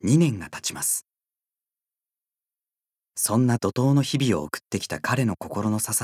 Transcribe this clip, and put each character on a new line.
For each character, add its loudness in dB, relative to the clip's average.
二 4
年 2
が -12
経 -12
ち -8
ま -8
す。 -4
そ 0
ん 4
な 2
怒 0
涛 2
の 4
日 -2
々 2
を -6
送 -8
っ -10
て -4
き -10
た -6
彼 0
の 0
心 -2
の 0
支 -4